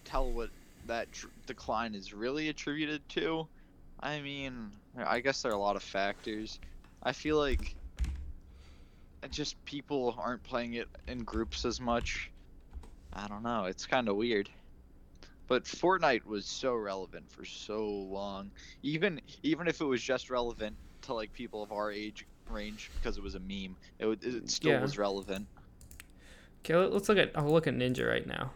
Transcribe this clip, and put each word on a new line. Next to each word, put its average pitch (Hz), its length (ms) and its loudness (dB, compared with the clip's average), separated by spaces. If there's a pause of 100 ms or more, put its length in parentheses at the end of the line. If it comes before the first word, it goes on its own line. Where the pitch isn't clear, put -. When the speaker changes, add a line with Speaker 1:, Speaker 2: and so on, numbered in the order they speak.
Speaker 1:
tell 131 260 2
what 117 200 0 (360)
that 117 260 -2
tr-, - 160 -12 (180)
decline 113 480 -2
is 95 180 -10
really 131 380 0
attributed 151 600 -2
to. 165 360 0 (540)
I 147 200 -2
mean, 135 500 -6 (280)
I 117 220 2
guess 131 220 2
there 127 100 2
are - 20 2
a 101 40 2
lot 101 180 2
of 95 60 -6
factors. 107 760 -2 (420)
I 127 100 2
feel 151 260 2
like 139 360 2 (1500)
it 135 100 -10
just - 320 -4
people 131 540 0
aren't 117 240 -2
playing 120 320 -2
it 117 140 -2 (180)
in 123 180 -4
groups 110 400 -2
as 120 160 0
much. 120 500 0 (840)
I 98 140 -6
don't 104 140 -8
know. 117 220 2
It's 92 220 -4
kinda 120 280 4
weird. 104 360 4 (960)
But 127 180 4
Fortnite 165 640 4
was 104 180 -2
so - 300 0
relevant 95 580 -4
for - 140 -14
so 107 420 -4
long. 98 640 -4 (320)
Even, 160 380 0 (220)
even 156 240 2
if 160 140 0
it 165 60 2
was 127 160 2
just - 260 0
relevant 117 480 -2 (260)
to, 131 120 -4
like, 110 180 -4
people 110 300 -8
of 104 100 -8
our 104 180 0
age 107 360 -6 (240)
range 107 460 -6
because 117 220 0
it 101 40 -6
was 98 120 -6
a 92 60 -6
meme, 95 360 -6 (220)
it 110 80 0
would, 110 180 2
it 123 260 -2
still 156 220 4
Speaker 2:
Yeah. 135 80 6
Speaker 1:
was 135 180 0
relevant. 98 480 0 (1120)
Speaker 2:
Okay, 160 160 4
let, 185 160 8
let's 202 160 4
look 208 100 8
at, - 160 6
I'll 147 160 4
look 160 160 8
at 135 80 4
Ninja 127 340 2
right - 180 2
now. - 300 -4